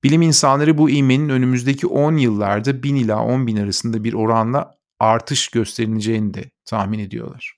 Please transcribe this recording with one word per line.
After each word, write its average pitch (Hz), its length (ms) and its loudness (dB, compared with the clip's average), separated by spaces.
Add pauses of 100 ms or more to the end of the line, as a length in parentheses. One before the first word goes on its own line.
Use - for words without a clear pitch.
Bilim 151 180 4
insanları 151 560 2
bu 151 120 4
ivmenin 139 400 2
önümüzdeki 127 580 0
on 151 300 0
yıllarda 110 680 0
bin 143 120 0
ila 110 280 0
on 123 240 0
bin 110 100 -2
arasında 104 460 -4
bir 113 100 -4
oranla 113 640 0 (240)
artış 113 480 0
gösterileceğini 110 880 -2
de - 180 -12 (140)
tahmin 107 340 -4
ediyorlar. 113 580 -12